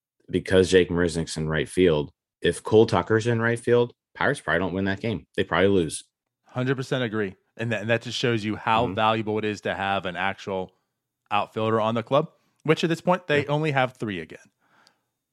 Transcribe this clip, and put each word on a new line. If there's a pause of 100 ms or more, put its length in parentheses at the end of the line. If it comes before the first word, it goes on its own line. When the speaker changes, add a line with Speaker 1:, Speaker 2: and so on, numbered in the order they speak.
(300)
Speaker 1:
because
Jake
Marisnick's
in
right
field. (300)
If
Cole
Tucker's
in
right
field, (220)
Pirates
probably
don't
win
that
game.
They
probably
lose. (440)
Speaker 2:
Hundred
percent
agree. (200)
And
that,
and
that
just
shows
you
how
Speaker 1:
Mm-hmm.
Speaker 2:
valuable
it
is
to
have
an
actual (580)
outfielder
on
the
club, (320)
which
at
this
point,
they
Speaker 1:
Yeah.
Speaker 2:
only
have
three
again. (840)